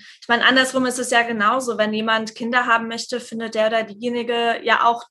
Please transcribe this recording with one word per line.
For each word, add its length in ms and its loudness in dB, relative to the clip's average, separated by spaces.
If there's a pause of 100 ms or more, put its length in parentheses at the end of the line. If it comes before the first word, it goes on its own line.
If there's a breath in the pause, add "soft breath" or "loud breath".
(220 loud breath)
Ich 60 -18
meine, 180 2
andersrum 400 2
ist 140 -2
es 100 -4
ja 140 4
genauso. 540 0
Wenn 160 0
jemand 420 -2
Kinder 300 -2
haben 240 0
möchte, 300 -8
findet 360 -10
der 120 2
oder 160 0
diejenige 800 -2
ja 220 4
auch 260 2